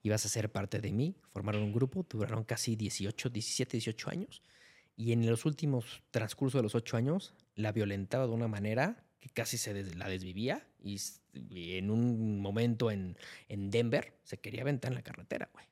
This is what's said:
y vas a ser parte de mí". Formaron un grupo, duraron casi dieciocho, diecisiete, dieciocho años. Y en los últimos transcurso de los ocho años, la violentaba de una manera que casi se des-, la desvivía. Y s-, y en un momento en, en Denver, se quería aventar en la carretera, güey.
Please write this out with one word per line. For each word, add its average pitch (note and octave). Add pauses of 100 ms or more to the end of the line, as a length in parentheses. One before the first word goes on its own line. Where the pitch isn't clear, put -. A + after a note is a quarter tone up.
y G#2+
vas G#2+
a -
ser G#2+
parte G2+
de G2+
mí". C#3+ (160)
Formaron G#2
un G#2
grupo, C3
duraron A2
casi A2+
dieciocho, G#2+
diecisiete, -
dieciocho -
años. - (540)
Y A2+
en A#2
los A2+
últimos C#3
transcurso B2
de B2
los G#2+
ocho A#2
años, D3 (220)
la G#2+
violentaba G2+
de A2+
una A#2
manera A2 (180)
que -
casi -
se A2
des-, F#2+
la G2
desvivía. F#2+ (160)
Y G2+
s-, - (300)
y F2
en G2
un A2
momento A2+
en, F#2 (320)
en G2+
Denver, A#2
se -
quería -
aventar B2+
en B2
la A#2+
carretera, -
güey. -